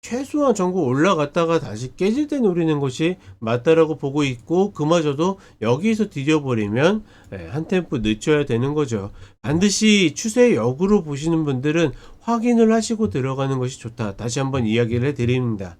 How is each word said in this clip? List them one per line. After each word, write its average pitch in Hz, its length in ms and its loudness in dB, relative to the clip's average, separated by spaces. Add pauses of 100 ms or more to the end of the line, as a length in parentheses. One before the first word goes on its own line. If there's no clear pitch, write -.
최소한 269 500 0
전고 185 300 0
올라갔다가 160 760 2
다시 117 360 -10
깨질 240 320 0
때 294 100 -4
노리는 170 400 2
것이 160 380 -2 (220)
맞다라고 151 580 2
보고 143 260 -2
있고, 165 500 0
그마저도 156 680 0 (240)
여기에서 208 480 0
디뎌버리면, 139 920 0 (280)
예, 92 140 -12
한 160 200 -8
템포 170 320 -2
늦춰야 113 460 0
되는 131 300 -2
거죠. 117 380 -4 (280)
반드시 190 760 2
추세 233 400 2
역으로 156 500 0
보시는 156 420 -2
분들은 143 460 0 (280)
확인을 233 500 2
하시고 220 380 0
들어가는 135 500 -2
것이 127 200 -4
좋다. 113 380 -8
다시 120 240 -4
한번 131 260 0
이야기를 120 420 0
해드립니다. 120 720 -2